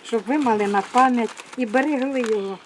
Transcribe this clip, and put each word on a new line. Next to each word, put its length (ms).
щоб 220
ви 120
мали 280
на 160
пам'ять 380
і 100
берегли 540
його. 460